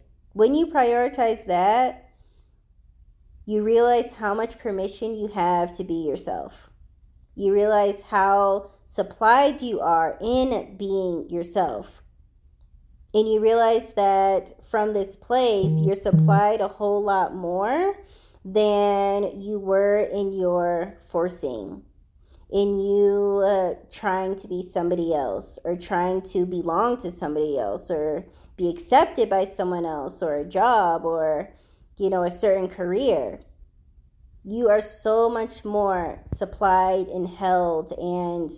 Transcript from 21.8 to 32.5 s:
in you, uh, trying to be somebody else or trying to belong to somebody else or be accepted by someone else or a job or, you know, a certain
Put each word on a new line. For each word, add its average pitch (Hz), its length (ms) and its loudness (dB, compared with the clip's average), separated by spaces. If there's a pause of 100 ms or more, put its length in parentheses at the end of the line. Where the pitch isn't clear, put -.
in 202 280 0
you, 202 640 2
uh, 190 300 2 (180)
trying 190 440 -2
to 196 120 -14
be 185 140 -6
somebody 175 500 -2
else 131 520 -4
or 175 120 -4
trying 180 460 -2
to 190 240 -2
belong 180 520 -2
to 208 120 -8
somebody 151 480 -4
else 104 320 -6
or 156 380 -4 (280)
be 175 140 -2
accepted 254 600 2
by 190 160 2
someone 180 400 -4
else 156 360 -8
or 156 140 -2
a 147 100 -6
job 185 600 2
or, 160 480 -2 (440)
you 196 120 0
know, 185 140 0
a 180 80 0
certain 190 360 0